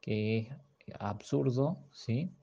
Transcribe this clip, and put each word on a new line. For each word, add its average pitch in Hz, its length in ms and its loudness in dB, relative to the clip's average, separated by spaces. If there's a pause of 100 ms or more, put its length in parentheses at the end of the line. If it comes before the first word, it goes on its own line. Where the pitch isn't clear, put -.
que 110 380 0
es 110 100 -2 (520)
absurdo, 135 760 2 (120)
¿sí? 135 400 -2 (120)